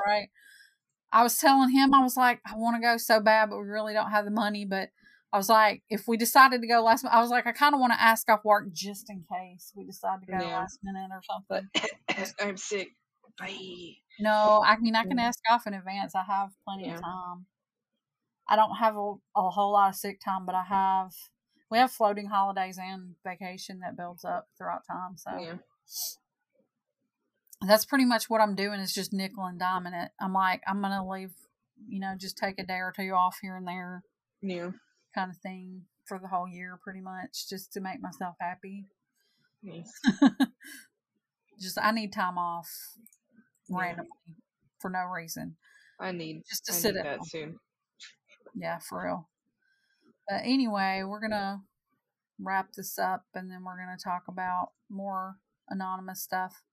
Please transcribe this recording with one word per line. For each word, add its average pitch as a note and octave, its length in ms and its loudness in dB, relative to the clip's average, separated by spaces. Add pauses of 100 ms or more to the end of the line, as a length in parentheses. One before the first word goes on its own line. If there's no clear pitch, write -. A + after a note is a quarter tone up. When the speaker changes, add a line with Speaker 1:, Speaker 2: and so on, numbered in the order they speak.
Speaker 1:
right? G3+ 240 0 (840)
I A3+ 120 8
was A#3+ 140 2
telling C4+ 340 8
him, C4+ 220 8
I C4+ 100 10
was B3+ 120 0
like, B3 300 4
"I A3+ 100 -12
wanna A#3 240 0
go A#3 160 4
so A#3 240 4
bad, G#3+ 300 6
but G3+ 100 -6
we G#3 60 -8
really G#3+ 280 -4
don't G#3+ 180 0
have G#3+ 120 4
the G#3 80 -4
money." G#3 320 0
But F#3+ 280 -4 (420)
I G3+ 40 2
was G3 120 0
like, A3 400 6
"If G#3 180 -6
we A#3 80 2
decided B3 460 8
to A#3 60 -6
go A#3 160 6
last A3+ 200 6
mi-," B3+ 60 -6
I A3+ 100 8
was A#3 120 4
like, B3 160 2
"I A#3 40 0
kinda C#4+ 260 4
wanna B3 220 4
ask A3+ 300 6
off G#3+ 160 4
work G#3 260 4
just G3 380 -10
in F#3+ 200 -14
case F#3 460 -12
we G3 80 -14
decide F#3+ 380 -6
to F#3+ 40 -20
go F#3 140 -4
Speaker 2:
Yeah. F3 200 -2
Speaker 1:
last F#3 240 -8
minute F#3+ 280 -8
or F#3+ 100 -12 (280)
Speaker 2:
But F#3+ 140 -4 (520)
Speaker 1:
something." F#3+ 240 -6
Speaker 2:
<coughs> - 0 -
I'm G3+ 180 -4
sick. - 380 -8 (440)
Bye. F#3+ 560 -14 (240)
Speaker 1:
No, G#3+ 440 6
I A3 140 6
mean, A3+ 180 0
I A3+ 80 4
can B3 140 -2
Speaker 2:
Yeah. A#3 100 2
Speaker 1:
ask A#3+ 120 -4 (100)
off A#3 160 4
in G3+ 80 -6
advance. F#3+ 420 -8
I F#3+ 80 0
have G3 280 -4 (160)
plenty G3 220 -10
of E3+ 60 -8
Speaker 2:
Yeah. E3+ 60 -10
Speaker 1:
time. F3+ 440 -10 (1040)
I G#3 100 6
don't G#3+ 180 4
have G#3+ 220 2
a, G#3 160 -4 (240)
a F#3+ 120 2
whole G3+ 220 2
lot G3+ 180 6
of G3 60 -2
sick G3 240 -8
time, F#3+ 260 -6
but F3+ 80 -4
I F#3 100 0
have, F#3+ 500 0 (580)
we A3+ 60 2
have B3 160 4
floating G3+ 340 0
holidays G3 500 -2
and F#3 460 -10
vacation F#3 560 -12
that F3 160 -10
builds F3 300 -12
up F3+ 320 -6
throughout F3+ 280 -8
time, F3+ 320 -10
so. F#3 220 -10
Speaker 2:
Yeah. E3+ 180 -10 (2000)
Speaker 1:
That's G#3 240 6
pretty C4+ 200 4
much A#3 240 0
what A3 120 2
I'm G#3 140 4
doing G3+ 260 -2
is F#3 120 -6
just F#3+ 200 -6
nickel F#3+ 320 -6
and F3+ 140 -10
diming F3+ 340 -2
it. F3 260 -8
I'm F#3+ 140 -4
like, F#3+ 340 2
"I'm G3+ 140 -2
gonna G3 260 -2
leave, F#3+ 260 -10 (540)
you G3 120 -10
know, F#3+ 180 -6
just F#3+ 200 -10
take G3 220 -4
a F#3 60 -8
day F#3 140 -6
or F#3 160 -6
two F#3+ 160 -6
off F3+ 300 2
here F#3+ 140 -10
and F#3 120 -10
there." F3+ 360 -8 (380)
Speaker 2:
Yeah. F3+ 300 -6 (440)
Speaker 1:
Kind F#3 160 -4
of F3 60 -20
thing F#3 480 -14 (200)
for F#3+ 140 -10
the F#3+ 80 -16
whole F#3 220 -4
year, F3+ 340 -14
pretty F#3+ 180 -14
much, F#3 460 -12
just F#3+ 260 -12
to G3+ 60 -10
make F#3+ 220 -10
myself F3+ 400 -10
happy. F#3+ 440 -12 (800)
Speaker 2:
Nice. E3+ 280 -16 (120)
Speaker 1:
<laughs> - 1600 -2
Just, F#3 200 -10
I G#3+ 120 4
need A3 200 -4
time F3+ 280 -2
off E3+ 280 -6 (1040)
Speaker 2:
Yeah. F3+ 80 -6
Speaker 1:
randomly E3+ 600 -8 (420)
for F#3+ 100 -8
no F#3 160 -4
reason. E3 520 -10 (420)
Speaker 2:
I F#3 120 -6
need, D#3+ 380 -10
Speaker 1:
Just - 160 -8
to A3 60 -8
Speaker 2:
I F#3 40 -2
Speaker 1:
sit G3 200 0
Speaker 2:
need F#3 60 -4
Speaker 1:
at - 40 -6
Speaker 2:
that C#3+ 140 -4
Speaker 1:
home. F3+ 80 -10
Speaker 2:
soon. D#3+ 320 -12 (960)
Speaker 1:
Yeah, E3+ 240 -6
for F3+ 260 -10
real. E3+ 240 -6 (1000)
But G3 160 -4
anyway, G3+ 600 0
we're G3+ 180 -8
gonna G3+ 400 -4 (800)
wrap F#3+ 340 -4
this - 240 -10
up, F#3 280 -2 (100)
and F#3 160 -10
then F#3 120 -16
we're F#3 140 -12
gonna F#3 260 -12
talk F3+ 240 -6
about F3+ 440 -4 (180)
more F#3+ 480 -8 (320)
anonymous F#3+ 540 -8
stuff F#3 500 -6